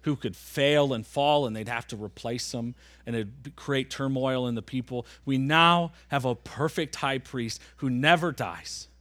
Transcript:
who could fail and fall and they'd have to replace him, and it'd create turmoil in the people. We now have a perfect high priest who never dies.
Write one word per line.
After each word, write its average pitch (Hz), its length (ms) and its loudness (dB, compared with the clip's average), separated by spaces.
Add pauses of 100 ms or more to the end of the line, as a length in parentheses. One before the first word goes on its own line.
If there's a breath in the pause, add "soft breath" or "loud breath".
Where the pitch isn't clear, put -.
who 147 120 0
could 101 200 -6
fail 143 580 2
and 113 120 -4
fall 147 400 2
and 110 100 -4
they'd 110 120 -8
have 117 200 -6
to - 80 -10
replace 117 580 -8
him, 120 200 -6 (320 soft breath)
and 117 100 -6
it'd 113 400 -8
create 135 360 -2
turmoil 131 560 0
in 120 80 -2
the 110 80 -6
people. 123 420 -6 (200 loud breath)
We 135 120 0
now 165 540 4 (160 soft breath)
have 139 180 0
a 123 80 2
perfect 151 640 -4
high 135 240 -2
priest 120 420 -8 (160 loud breath)
who 139 120 -2
never 156 420 4
dies. - 560 -8 (140)